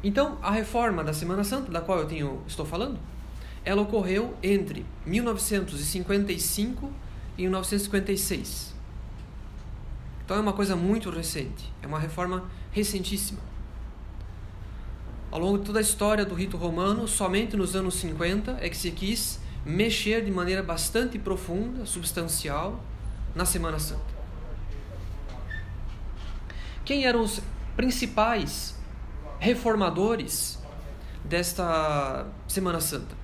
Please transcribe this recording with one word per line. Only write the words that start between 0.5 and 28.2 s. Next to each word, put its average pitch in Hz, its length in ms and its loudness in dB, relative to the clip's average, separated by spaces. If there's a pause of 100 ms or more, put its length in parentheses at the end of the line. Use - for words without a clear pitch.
reforma 220 520 2
da 151 100 0
Semana 175 300 0
Santa, 247 280 0
da 165 100 0
qual 185 160 2
eu 151 80 2
tenho, 143 420 -2
estou - 160 -4
falando, 202 360 -2 (640)
ela 202 180 4
ocorreu 202 600 2
entre 175 420 4 (180)
mil 202 200 2
novecentos 196 580 0
e - 20 -2
cinquenta 196 480 2
e 170 80 0
cinco 254 540 0 (420)
e 180 60 -4
mil 185 80 2
novecentos 190 320 2
e 202 40 0
cinquenta 196 260 2
e 190 80 4
seis. - 560 -2 (1500)
Então 196 140 2
é - 20 6
uma 208 140 4
coisa 196 220 4
muito 190 340 4
recente, 160 720 -4
é 139 60 -8
uma 151 100 -2
reforma 180 480 0 (260)
recentíssima. 202 680 0 (1900)
Ao 156 80 -2
longo 196 180 4
de 202 80 0
toda 208 140 2
a - 20 6
história 208 420 4
do 190 120 0
rito 180 200 0
romano, 180 520 2
somente 202 500 2
nos 180 180 2
anos 190 200 2
cinquenta 185 680 0
é 175 80 0
que - 80 -4
se 175 140 -2
quis 196 480 0 (260)
mexer 214 580 2
de 196 60 0
maneira 185 320 2
bastante 220 560 0
profunda, 208 680 -2
substancial, 165 960 -2 (540)
na 175 100 0
Semana 160 360 2
Santa. 151 340 -2 (2750)
Quem 277 220 4
eram 240 140 6
os 208 200 2 (340)
principais 226 1000 2 (640)